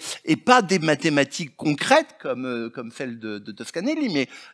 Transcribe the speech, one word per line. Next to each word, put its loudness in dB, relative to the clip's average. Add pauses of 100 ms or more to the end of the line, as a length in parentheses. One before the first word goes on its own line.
(260)
et 2
pas 6
des 0
mathématiques 0
concrètes 2
comme, -6
euh, -6
comme -12
celles -10
de, -8
de -14
Toscanelli, -4
mais 0 (260)